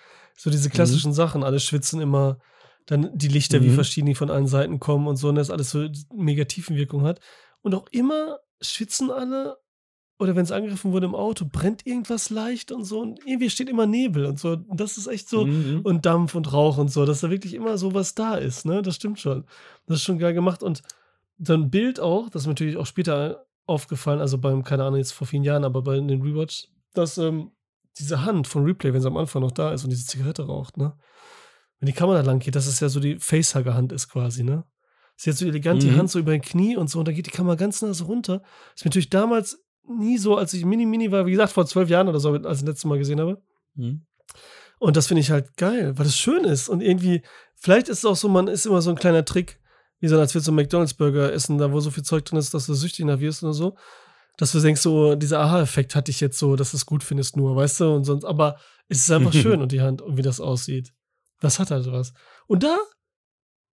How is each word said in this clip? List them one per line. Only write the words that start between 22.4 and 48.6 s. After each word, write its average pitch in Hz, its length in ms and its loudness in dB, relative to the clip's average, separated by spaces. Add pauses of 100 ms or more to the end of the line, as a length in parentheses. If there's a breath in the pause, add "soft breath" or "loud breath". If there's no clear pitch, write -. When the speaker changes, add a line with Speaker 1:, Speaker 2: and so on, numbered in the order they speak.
Speaker 1:
ist 139 40 -4
mir 156 60 -2
natürlich 151 240 -4
auch 135 100 -6
später 156 580 -4 (240)
aufgefallen, 147 520 -2
also 135 180 0
beim, 135 240 0
keine 135 220 -2
Ahnung, 135 140 0
jetzt 131 140 -2
vor - 140 -8
vielen 143 160 -2
Jahren, 143 220 2
aber 131 180 -2
bei 139 140 -2
den 139 260 0
Rewatch, 151 460 -4 (260)
dass, 170 240 -2
ähm, 160 320 -2 (480)
diese 143 260 -4
Hand 180 220 0
von 143 180 0
Ripley, 156 300 0
wenn 131 80 2
sie 131 60 0
am 156 80 -4
Anfang 156 260 -2
noch 131 80 0
da 156 220 -2
ist 135 100 -6
und 135 80 -4
diese 123 160 -4
Zigarette 135 400 -6
raucht, 135 300 -8
ne? 147 200 -2 (840 soft breath)
Wenn 139 80 -2
die 131 40 0
Kamera 175 280 4
lang 131 180 2
geht, 131 160 -4
dass 135 140 0
es 131 120 -2
ja 147 80 2
so 139 120 -2
die 143 180 -2
Facehugger-Hand 131 760 0
ist - 160 -8
quasi, 120 360 -4
ne? 143 200 -2 (520)
Sie - 140 -4
hat 143 60 0
so 180 100 -2
elegant 156 360 2
die 139 80 6
Speaker 2:
Mhm. 123 60 8
Speaker 1:
Hand 175 140 4
so 185 100 -2
über 156 120 0
den 147 100 0
Knie 208 340 0
und 165 120 -2
so 165 120 -4
und 160 80 -2
dann 156 60 -2
geht 160 120 -6
die - 40 -14
Kamera 180 260 0
ganz 196 260 -2
nah 208 100 -2
so 170 120 -6
runter. 190 380 -4 (320 soft breath)
Ist - 100 -10
mir 160 60 2
natürlich 160 200 0
damals 226 520 0 (260)
nie 233 300 0
so, 202 180 2
als 196 160 0
ich 175 120 -4
mini, 226 220 2
mini 226 240 0
war, 190 160 2
wie 185 60 2
gesagt, 202 200 4
vor 175 140 4
zwölf 180 220 0
Jahren 180 200 4
oder 156 120 2
so, 147 120 2
als 147 60 2
ich - 60 -6
das 139 180 -4
letzte 151 260 -4
Mal 143 100 0
gesehen 143 220 0
habe. 185 220 -2 (320)
Speaker 2:
Mhm. 139 300 -6 (760 loud breath)
Speaker 1:
Und 160 180 4
das 151 100 4
finde 160 160 4
ich 135 80 0
halt 143 260 -2
geil, 175 420 -2
weil 143 60 2
das 147 140 2
schön 330 260 2
ist 143 240 0
und 190 140 0
irgendwie, 180 400 2 (340 loud breath)
vielleicht 214 320 4
ist 226 100 -4
es - 60 -4
auch 202 120 4
so, 208 120 0
man 190 200 4
ist - 180 -2